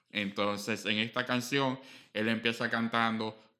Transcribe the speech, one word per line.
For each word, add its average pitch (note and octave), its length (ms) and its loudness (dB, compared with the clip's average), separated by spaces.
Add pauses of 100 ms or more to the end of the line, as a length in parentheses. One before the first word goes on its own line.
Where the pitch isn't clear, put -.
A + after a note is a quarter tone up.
(100)
Entonces, G2+ 720 -2
en G#2+ 140 2
esta A2+ 260 0
canción, B2+ 540 0 (340)
él A2 160 0
empieza A2+ 400 0
cantando A2+ 680 0 (220)